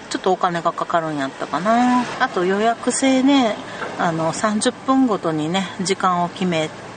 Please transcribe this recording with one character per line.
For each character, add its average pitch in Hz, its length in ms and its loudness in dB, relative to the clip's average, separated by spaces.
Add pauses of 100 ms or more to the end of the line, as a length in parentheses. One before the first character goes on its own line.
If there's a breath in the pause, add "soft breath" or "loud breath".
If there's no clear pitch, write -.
ち - 80 -6
ょ - 20 -10
っ - 20 -16
と 190 100 2
お 185 60 2
金 175 240 0
が 165 100 0
か - 140 -4
か 175 140 2
る 160 100 -2
ん 151 80 -4
や 139 100 -2
っ 135 40 -8
た - 160 -8
か 151 120 -4
な。 240 440 4 (160)
あ 262 100 0
と 190 160 0
予 190 140 2
約 226 320 0
制 262 320 2
で、 262 320 4 (440 loud breath)
あ 180 120 0
の、 160 220 0
三 214 260 0
十 247 120 0
分 262 360 2
ご 202 120 0
と 170 120 -2
に 156 180 -2
ね、 185 180 -2 (140)
時 185 140 -2
間 180 280 2
を 170 60 -2
決 185 160 -4
め 160 240 0 (280)